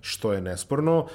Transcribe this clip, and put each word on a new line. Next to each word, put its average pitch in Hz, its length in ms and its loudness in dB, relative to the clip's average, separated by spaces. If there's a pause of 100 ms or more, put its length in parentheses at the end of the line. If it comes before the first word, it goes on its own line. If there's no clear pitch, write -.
što - 320 -2
je 98 80 0
nesporno. 151 720 0